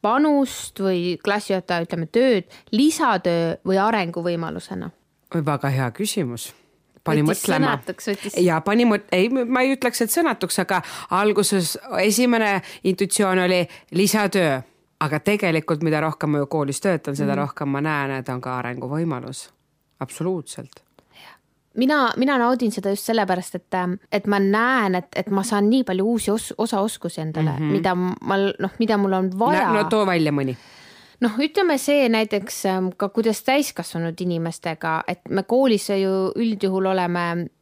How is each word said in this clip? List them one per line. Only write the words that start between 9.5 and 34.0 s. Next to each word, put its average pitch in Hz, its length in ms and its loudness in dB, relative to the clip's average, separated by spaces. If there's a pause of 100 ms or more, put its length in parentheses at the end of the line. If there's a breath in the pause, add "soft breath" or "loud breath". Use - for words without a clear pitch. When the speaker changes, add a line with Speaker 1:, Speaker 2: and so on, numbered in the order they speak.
Speaker 2:
ei 269 120 2
ütleks, 247 280 -2
et 220 80 -2
sõnatuks, 269 480 0
aga 180 220 0 (280 loud breath)
alguses 196 680 2 (220)
esimene 214 640 2 (220 loud breath)
intuitsioon 190 560 2
oli 180 220 2 (300 loud breath)
lisatöö. 190 680 2 (420)
Aga 151 180 -2
tegelikult, 165 640 0
mida 156 180 2
rohkem 156 300 -2
ma 147 120 2
ju 139 40 -4
koolis 143 340 -2
töötan, 156 340 -2
seda 139 160 -2
Speaker 1:
Mhm. 139 80 -2
Speaker 2:
rohkem 143 280 -4
ma 139 140 0
näen, 147 380 -2
et 131 100 -8
on 127 120 -6
ka 127 180 -6
arenguvõimalus. 127 920 -6 (500)
Absoluutselt. - 840 -8 (920 loud breath)
Speaker 1:
Mina, 262 420 2
mina 262 200 2
naudin 240 340 2
seda 196 180 -4
just 202 160 -4
sellepärast, 190 500 -2
et, - 180 -8
ähm, 180 200 -2 (180)
et 208 160 -2
ma 202 120 2
näen, 214 560 2
et, 180 200 -4
et 190 140 -4
ma 196 140 2
saan 202 280 2
nii 262 120 4
palju 190 220 0
uusi 226 260 -2
os-, 226 260 -4
osaoskusi 208 640 -2
endale, 156 280 0
Speaker 2:
Mhm. 151 220 -2
Speaker 1:
mida 170 240 2
m-, 180 260 -2
ma 196 160 0
l-, 196 220 2
noh, - 100 -2 (100)
mida 220 180 2
mul 196 160 2
on 185 260 0
vaja. 233 340 2
Speaker 2:
No, 208 80 4
no 165 80 0
too 214 160 2
välja 165 260 2
mõni. 135 240 -2 (680 loud breath)
Speaker 1:
Noh, 240 180 2
ütleme 311 400 2
see 285 300 2
näiteks, 220 560 -2
ähm, 185 320 0
ka 202 120 -2
kuidas 220 340 0
täiskasvanud 170 800 -2